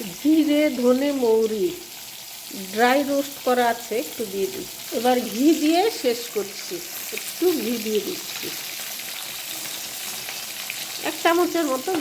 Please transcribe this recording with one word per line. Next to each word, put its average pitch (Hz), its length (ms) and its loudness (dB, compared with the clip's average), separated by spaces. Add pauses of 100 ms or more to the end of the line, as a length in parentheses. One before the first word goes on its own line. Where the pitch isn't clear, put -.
(180)
জিরে, 302 440 6 (180)
ধনে, 254 280 4 (140)
মৌরি 220 460 4 (1040)
ড্রাই 247 280 4 (100)
রোস্ট 277 260 -2 (100)
করা 247 180 4 (100)
আছে, 226 200 -8 (100)
একটু 269 180 -8 (100)
দিয়ে 196 200 0
দিই। - 140 -8 (320)
এবার 247 180 4 (160)
ঘি 247 140 4 (160)
দিয়ে 330 200 6 (200)
শেষ 240 180 2 (140)
করছি, 196 400 -4 (420)
একটু - 300 -2 (160)
ঘি 233 120 0 (100)
দিয়ে 214 220 0
দিচ্ছি, - 420 -6 (2500)
এক 320 140 -2
চামচের 339 500 4
মতো 262 180 -2 (100)